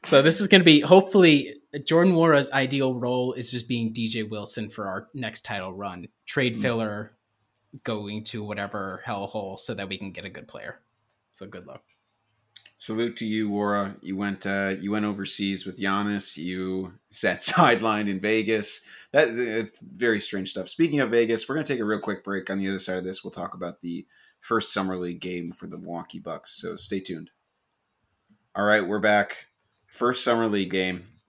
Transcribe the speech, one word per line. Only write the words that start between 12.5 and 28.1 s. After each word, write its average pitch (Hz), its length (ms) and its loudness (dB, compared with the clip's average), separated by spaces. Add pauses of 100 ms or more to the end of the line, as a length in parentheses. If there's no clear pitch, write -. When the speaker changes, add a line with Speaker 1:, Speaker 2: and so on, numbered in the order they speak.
Speaker 2:
Salute 117 400 -4
to 113 100 -6
you, 107 240 -2
Wara. 101 500 -2
You 95 160 -8
went, 98 300 -4
uh, 98 320 -2
you 98 140 -4
went 107 120 0
overseas 98 600 -4
with 87 140 -12
Giannis. 98 560 -2
You 92 560 -6 (180)
sat 90 300 -2
<laughs> - 0 -
sidelined 110 680 4
in 98 120 -2
Vegas. 107 640 0 (280)
That, 135 200 4
it's 113 500 -4
very 113 400 0
strange 95 300 -6
stuff. 95 180 -8
Speaking 147 320 0
of 120 100 0
Vegas, 113 380 2
we're 135 80 -4
gonna 151 100 -4
take 131 140 -2
a 110 40 -2
real 104 140 0
quick 101 240 -6
break. 98 280 -6
On 98 80 -2
the 95 100 -2
other 98 100 -4
side 92 200 -4
of 90 60 -8
this, 95 200 -8
we'll 101 80 -12
talk 87 200 -10
about 90 280 -10
the 85 260 -8 (320)
first - 340 -2
Summer 95 240 -2
League 87 240 -6
game 87 300 -8
for 90 160 -16
the 85 100 -14
Milwaukee 85 440 -12
Bucks. - 320 -12
So 90 240 -8
stay 98 240 -6
tuned. 85 320 -12 (1200)